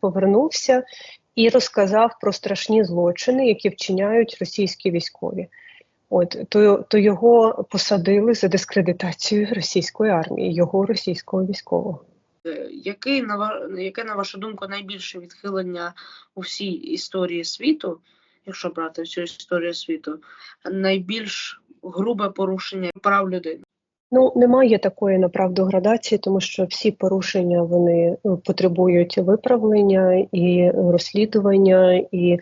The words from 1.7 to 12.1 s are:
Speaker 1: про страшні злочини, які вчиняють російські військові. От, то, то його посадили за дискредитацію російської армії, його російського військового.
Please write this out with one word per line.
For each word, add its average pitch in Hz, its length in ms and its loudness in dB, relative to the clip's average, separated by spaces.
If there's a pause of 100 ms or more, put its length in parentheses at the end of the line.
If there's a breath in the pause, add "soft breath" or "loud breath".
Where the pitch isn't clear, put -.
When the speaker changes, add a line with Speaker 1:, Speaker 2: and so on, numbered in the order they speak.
Speaker 1:
про 202 120 -2
страшні 214 520 0
злочини, 175 640 0
які 208 200 0
вчиняють 208 720 0
російські 190 500 -4
військові. - 580 -6 (640 loud breath)
От, 180 260 0 (120)
то, 208 400 4
то 214 100 2
його 220 720 4
посадили 202 640 0
за 202 140 0
дискредитацію 185 1080 -2
російської 202 580 -2
армії, 165 420 -2
його 175 320 0
російського 190 600 -4
військового. - 580 -6 (420)